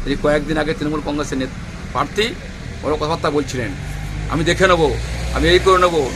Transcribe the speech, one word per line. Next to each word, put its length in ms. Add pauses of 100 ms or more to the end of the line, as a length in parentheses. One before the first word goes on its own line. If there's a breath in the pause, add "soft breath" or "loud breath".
তিনি 200
কয়েকদিন 340
আগে 160
তৃণমূল 320
কংগ্রেসের 320
নেত-, 540
প্রার্থী, 360 (560)
ওরা 120
কথাবার্তা 340
বলছিলেন, 400 (600)
"আমি 140
দেখে 240
নেবো, 280 (380)
আমি 160
এই 100
করে 180
নেবো।" 380